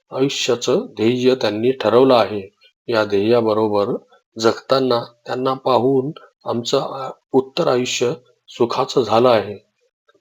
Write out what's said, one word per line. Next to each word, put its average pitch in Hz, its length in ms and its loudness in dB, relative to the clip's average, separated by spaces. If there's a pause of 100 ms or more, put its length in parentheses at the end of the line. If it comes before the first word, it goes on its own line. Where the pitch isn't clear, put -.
(120)
आयुष्याचं 135 800 -2
ध्येय 123 440 2
त्यांनी 113 380 0
ठरवलं 127 420 4
आहे. 101 420 -2 (320)
या 110 160 0
ध्येयाबरोबर 107 920 0 (420)
जगताना 117 640 0 (220)
त्यांना 127 280 -4
पाहून 131 580 0 (320)
आमचं 117 360 -2
आ-, 135 300 -8 (220)
उत्तर 135 340 -2
आयुष्य 127 460 -2 (360)
सुखाचं 127 540 -2
झालं 113 260 2
आहे. 101 300 0 (640)